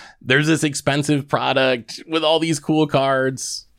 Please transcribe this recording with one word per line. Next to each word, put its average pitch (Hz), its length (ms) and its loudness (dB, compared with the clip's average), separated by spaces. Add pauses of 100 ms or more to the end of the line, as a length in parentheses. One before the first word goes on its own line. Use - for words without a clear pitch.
(200)
There's 139 260 2
this 156 180 2
expensive 143 640 -2
product 131 800 0
with 160 160 -2
all 160 140 2
these 160 220 0
cool 156 260 2
cards. 135 800 -2 (120)